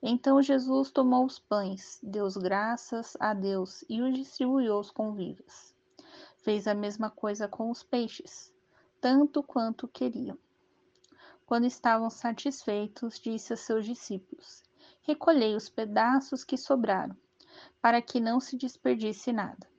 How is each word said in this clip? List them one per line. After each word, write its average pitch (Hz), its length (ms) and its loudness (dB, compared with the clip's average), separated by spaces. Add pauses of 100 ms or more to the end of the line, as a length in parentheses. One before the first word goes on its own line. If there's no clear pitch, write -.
Então 269 400 4
Jesus 269 500 2
tomou 254 340 4
os 262 140 -6
pães, 196 640 -4
deu 208 260 -4 (100)
graças 214 800 -4
a 214 140 0
Deus 190 560 -4
e 226 120 -2
os 262 160 0
distribuiu 262 560 0
aos 202 160 -2
convivas. - 880 -8 (600)
Fez 208 300 -2
a 208 60 2
mesma 208 360 -4
coisa 208 400 -4
com 226 200 -6
os 240 140 -8
peixes, - 680 -6 (500)
tanto 285 420 4
quanto 226 460 -4
queriam. - 480 -6 (1080)
Quando 240 200 2
estavam 226 440 2
satisfeitos, 220 1080 -4
disse 220 320 -6
a 226 60 -4
seus 220 280 -2
discípulos: - 760 -10 (380)
"Recolhei 294 520 4
os 208 140 -4
pedaços 226 760 0
que 262 120 -2
sobraram, 220 580 0 (680)
para 240 200 6
que 233 200 -2
não 233 180 2
se - 160 -10
desperdice 247 760 -2
nada." - 340 -6 (120)